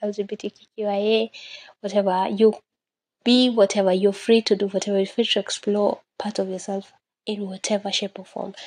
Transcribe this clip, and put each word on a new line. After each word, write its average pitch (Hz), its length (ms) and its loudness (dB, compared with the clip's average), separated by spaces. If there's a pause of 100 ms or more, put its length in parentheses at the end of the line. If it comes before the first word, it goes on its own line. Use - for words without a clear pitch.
L 208 100 -4
G 202 100 -6
B 208 140 -8
T 208 140 -8
Q - 360 -10
I 202 100 -2
A, 220 340 0 (500)
whatever, 190 480 0
you 214 260 4 (680)
be 254 240 6
whatever, 196 440 4
you're 196 200 4
free 226 300 4
to 214 120 2
do 196 140 -2
whatever, 196 300 -2
you're 196 80 0
free 233 180 -2
to 208 160 0
explore - 600 -2 (180)
part 214 200 -6
of 190 120 -2
yourself 196 420 -8 (320)
in 208 220 -6
whatever 196 440 -4
shape 190 280 -6
or 190 80 -16
form. - 280 -10 (120)